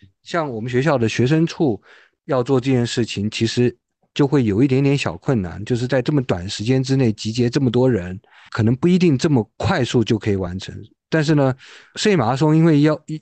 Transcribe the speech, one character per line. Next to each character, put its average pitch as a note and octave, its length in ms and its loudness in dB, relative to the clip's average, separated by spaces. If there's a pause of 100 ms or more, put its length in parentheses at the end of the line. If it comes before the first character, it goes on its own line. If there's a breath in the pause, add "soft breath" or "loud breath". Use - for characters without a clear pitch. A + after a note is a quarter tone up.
(240 soft breath)
像 D#3+ 260 -6
我 A2+ 100 -8
们 A#2 80 -8
学 B2 140 0
校 D3 160 2
的 A2+ 100 2
学 A2+ 160 0
生 D#3+ 220 2
处 C#3 340 -2 (440 soft breath)
要 C3+ 180 -2
做 C3 180 2
这 B2 120 -4
件 B2 120 2
事 A#2 200 -2
情， G#2 260 -6
其 - 160 -2
实 B2 280 0 (380)
就 C#3+ 140 0
会 C#3 160 2
有 G#2 180 0
一 C#3 60 4
点 C3 160 2
点 C#3 160 2
小 E2+ 200 -4
困 C3 220 -2
难， F2+ 240 -8
就 B2 120 -2
是 B2 100 -4
在 C3 160 0
这 D#3 100 -2
么 D3 100 2
短 F#2 260 -4
时 G#2 160 -8
间 C3 180 2
之 C3 140 -2
内 B2+ 160 2
集 G#2+ 180 -6
结 A#2 180 0
这 C3 120 -2
么 C3 100 0
多 B2 200 2
人， F#2 300 -4 (300 loud breath)
可 - 120 -2
能 A2+ 140 4
不 E3 120 0
一 F3+ 100 4
定 E3 180 4
这 D#3+ 140 0
么 B2 260 2
快 E3 280 -2
速 A#2+ 180 0
就 A2 160 0
可 G#2+ 120 -4
以 G2 60 0
完 F#2 220 -6
成。 F#2 160 -14 (340)
但 D#3+ 160 0
是 D#3 100 2
呢， C3+ 200 2 (400 loud breath)
设 - 160 0
计 G3 60 2
马 B2 100 2
拉 B2+ 100 0
松 D#3 200 2
因 D#3+ 80 4
为 D3+ 180 4
要， D3+ 180 2 (220)